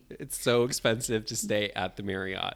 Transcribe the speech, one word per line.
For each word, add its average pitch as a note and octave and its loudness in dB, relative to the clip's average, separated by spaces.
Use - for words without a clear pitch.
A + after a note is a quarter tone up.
It's - -8
so A#2+ 6
expensive A#2 0
to A#2 -6
stay G#2 0
at F#2+ -2
the A2 -6
Marriott. F#2+ -2